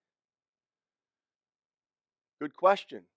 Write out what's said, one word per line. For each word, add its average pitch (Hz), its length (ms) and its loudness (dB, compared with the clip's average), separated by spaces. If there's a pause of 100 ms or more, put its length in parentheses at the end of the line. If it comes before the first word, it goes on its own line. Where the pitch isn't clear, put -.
(2500)
Good 147 140 -8
question. 175 480 0 (140)